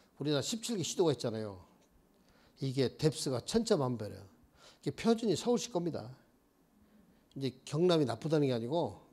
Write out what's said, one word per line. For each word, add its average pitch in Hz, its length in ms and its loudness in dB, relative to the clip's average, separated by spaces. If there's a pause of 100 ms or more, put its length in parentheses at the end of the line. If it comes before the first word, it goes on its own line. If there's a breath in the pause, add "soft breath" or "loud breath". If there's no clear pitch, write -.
(200 soft breath)
우리나라 143 220 0
십칠 226 340 -4
개 175 80 -2
시도가 160 300 2
있잖아요. 107 520 -6 (960 soft breath)
이게 131 380 0
뎁스가 143 480 0
천차만별이에요. 123 760 0 (600 soft breath)
이게 139 100 -4
표준이 220 460 0
서울시 - 340 0
겁니다. 139 420 -4 (1200 soft breath)
이제 135 280 -4
경남이 165 400 4
나쁘다는 147 440 2
게 127 60 2
아니고 120 460 -2 (140)